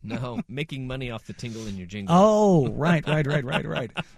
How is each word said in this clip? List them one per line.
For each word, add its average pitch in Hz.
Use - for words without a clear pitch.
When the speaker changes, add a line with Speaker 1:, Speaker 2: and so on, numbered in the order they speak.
Speaker 1:
No, 117
making 139
money 127
off 110
the 101
tingle 113
in 98
your 92
jingle. 104
Speaker 2:
Oh, 196
right, 147
right, 156
right, 143
right, 151
right. -